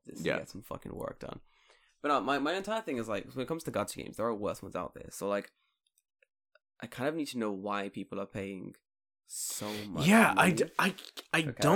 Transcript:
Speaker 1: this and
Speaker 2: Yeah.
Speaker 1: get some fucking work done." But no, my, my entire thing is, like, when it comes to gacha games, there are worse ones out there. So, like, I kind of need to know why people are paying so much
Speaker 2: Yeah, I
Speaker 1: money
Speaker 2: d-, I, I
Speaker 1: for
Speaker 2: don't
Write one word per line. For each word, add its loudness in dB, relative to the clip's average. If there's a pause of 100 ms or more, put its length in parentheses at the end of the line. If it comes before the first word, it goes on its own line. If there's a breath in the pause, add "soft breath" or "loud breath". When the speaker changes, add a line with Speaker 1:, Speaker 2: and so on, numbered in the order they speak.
Speaker 1:
this -14
and -4
Speaker 2:
Yeah. 2
Speaker 1:
get -10
some -14
fucking -10
work -6
done." -12 (600)
But -4
no, 4
my, 2
my 0
entire -2
thing -4
is, -2
like, -2
when -4
it -8
comes -4
to -6
gacha -2
games, -10
there 0
are 0
worse -4
ones -8
out -6
there. -14
So, -6
like, 0 (1300)
I -10
kind -4
of 0
need -2
to -6
know 0
why -2
people -8
are -4
paying -8 (520)
so -6 (220)
much 2
Speaker 2:
Yeah, 10
I 8
Speaker 1:
money 6
Speaker 2:
d-, 4 (160)
I, 4 (360)
I 4
Speaker 1:
for -2
Speaker 2:
don't 6